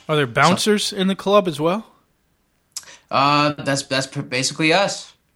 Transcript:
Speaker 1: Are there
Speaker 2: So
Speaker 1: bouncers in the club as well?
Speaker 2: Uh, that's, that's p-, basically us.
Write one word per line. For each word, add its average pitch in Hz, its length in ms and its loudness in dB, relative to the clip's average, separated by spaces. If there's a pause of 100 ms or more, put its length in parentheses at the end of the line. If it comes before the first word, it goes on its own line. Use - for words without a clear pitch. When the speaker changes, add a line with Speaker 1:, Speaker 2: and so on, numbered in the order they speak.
Speaker 1:
Are 156 80 -2
there 143 100 0
Speaker 2:
So 117 60 -14
Speaker 1:
bouncers 180 600 2
in 196 140 -2
the 190 100 0
club 202 300 2
as 143 140 -4
well? 180 260 -2 (1200)
Speaker 2:
Uh, 147 420 2
that's, 139 320 -4
that's 135 220 -4
p-, - 160 -10
basically 131 500 -2
us. - 400 -2 (240)